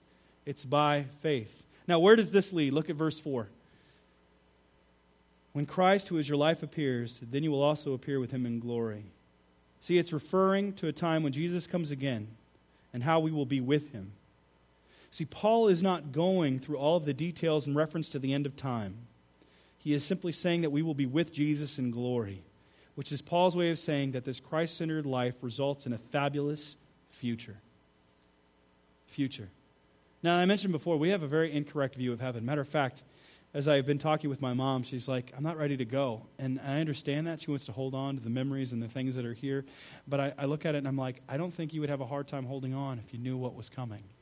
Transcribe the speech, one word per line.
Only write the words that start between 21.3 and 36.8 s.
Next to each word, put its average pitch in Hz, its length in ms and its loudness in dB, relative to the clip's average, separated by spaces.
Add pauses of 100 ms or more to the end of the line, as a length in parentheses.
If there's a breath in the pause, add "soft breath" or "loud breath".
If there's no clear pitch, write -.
Jesus 147 440 0
in 123 140 -2
glory, 117 500 -2 (540 soft breath)
which 143 160 -8
is 143 100 -6
Paul's 175 320 4
way 175 160 2
of 160 80 0
saying 139 360 -2
that 127 100 -4
this 127 160 -6
Christ-centered 160 640 -2
life 127 360 0
results 139 440 -4
in 120 60 -2
a 113 60 -4
fabulous 143 800 -2 (320)
future. 113 480 -6 (1500)
Future. 127 420 -6 (720)
Now, 170 140 4
I 180 80 4
mentioned 196 260 4
before, 165 240 0
we 151 140 2
have 196 120 2
a 147 60 -4
very 156 240 2
incorrect 143 440 -2
view 123 180 -2
of 117 80 -6
heaven. 120 240 -4
Matter 143 160 0
of 135 80 -8
fact, 139 340 0 (520 loud breath)
as 143 140 0
I've 139 160 6
been 143 140 0
talking 156 300 0
with 131 120 -6
my 127 120 0
mom, 131 300 0
she's 127 240 -8
like, 127 300 -4
"I'm 139 60 -6
not 160 140 -4
ready 143 200 0
to 127 80 -4
go." 123 380 -2 (140)
And 135 220 -4
I 139 220 -2